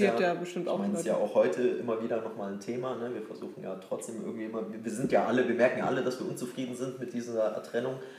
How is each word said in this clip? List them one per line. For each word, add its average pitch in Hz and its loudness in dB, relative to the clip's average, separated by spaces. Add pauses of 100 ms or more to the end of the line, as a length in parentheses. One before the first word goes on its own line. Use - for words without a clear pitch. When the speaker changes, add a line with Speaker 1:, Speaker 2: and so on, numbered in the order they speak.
(100)
Speaker 1:
gibt's - 2
ja, 175 4
Speaker 2:
ja - -
bestimmt 175 -4
auch 185 2
Speaker 1:
ich 202 0
meine, 202 0
es - 0
ist - -2
Speaker 2:
Leute. - 4
Speaker 1:
ja 107 4
auch 104 0
heute 123 6
immer 117 2
wieder 113 0
nochmal 107 -4
ein 101 -6
Thema, 123 -2
ne? 117 -4
Wir 107 -6
versuchen - -10
ja 95 -6
trotzdem - -6
irgendwie 110 -6
immer, 113 -4 (100)
wir 110 -6
sind 110 0
ja 101 6
alle, 120 4
wir 117 2
merken 123 4
ja - 0
alle, - 2
dass - -2
wir - -4
unzufrieden 123 -6
sind 127 -4
mit 120 -6
dieser 117 0
Trennung. 127 -2 (240)